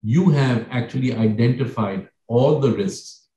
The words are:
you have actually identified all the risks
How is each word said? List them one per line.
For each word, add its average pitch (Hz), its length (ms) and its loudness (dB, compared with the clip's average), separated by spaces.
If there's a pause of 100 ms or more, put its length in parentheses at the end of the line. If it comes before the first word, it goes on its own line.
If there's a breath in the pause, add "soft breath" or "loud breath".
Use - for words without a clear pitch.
you 156 280 2
have 131 400 0
actually 127 440 -4
identified 113 920 -2 (200)
all 135 320 2
the 135 100 2
risks - 560 -6 (100)